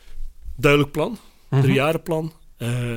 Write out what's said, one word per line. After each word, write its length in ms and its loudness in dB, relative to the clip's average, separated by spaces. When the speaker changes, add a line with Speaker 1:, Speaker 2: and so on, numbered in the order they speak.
Speaker 1:
Duidelijk 360 4
plan, 260 -4
Speaker 2:
Mhm. 140 2
Speaker 1:
driejarenplan. 680 0
Eh, 120 -6